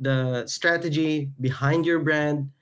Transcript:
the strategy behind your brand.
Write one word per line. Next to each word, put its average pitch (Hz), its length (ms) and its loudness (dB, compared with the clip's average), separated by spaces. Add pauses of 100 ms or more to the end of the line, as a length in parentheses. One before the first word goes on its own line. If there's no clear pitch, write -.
the 131 460 0
strategy 156 840 0 (100)
behind 139 460 0
your 165 140 2
brand. 147 500 0 (120)